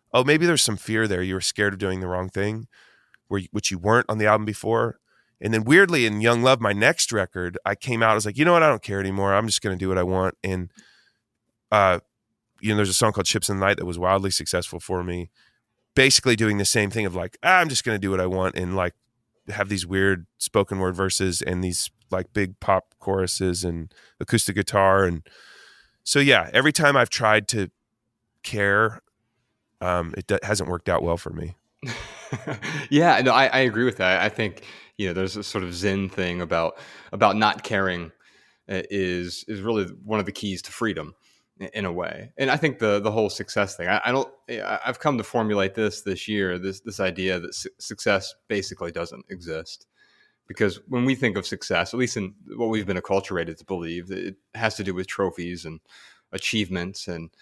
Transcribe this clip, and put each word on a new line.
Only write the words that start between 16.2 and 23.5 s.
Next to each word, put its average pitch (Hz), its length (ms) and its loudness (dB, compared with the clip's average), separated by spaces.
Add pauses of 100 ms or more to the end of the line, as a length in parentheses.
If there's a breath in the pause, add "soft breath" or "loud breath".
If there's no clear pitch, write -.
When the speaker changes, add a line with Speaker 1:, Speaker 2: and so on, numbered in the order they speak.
Speaker 1:
doing 107 220 2
the 98 60 0
same 101 260 2
thing 107 160 -2
of, 90 80 -4
like, 90 280 -8
"Ah, 185 160 6
I'm 170 100 2
just 127 160 -4
gonna 110 140 0
do 95 120 -2
what 92 100 2
I 92 60 2
want," 92 300 0
and, 92 200 -2
like, 90 180 0 (540)
have 98 200 -4
these 95 160 -2
weird 95 420 0 (120)
spoken 98 400 0
word 92 160 -2
verses 92 480 -2
and 90 220 -2
these, 90 260 -4 (200)
like, 95 220 -4
big 98 280 -4
pop - 400 0
choruses 92 640 -2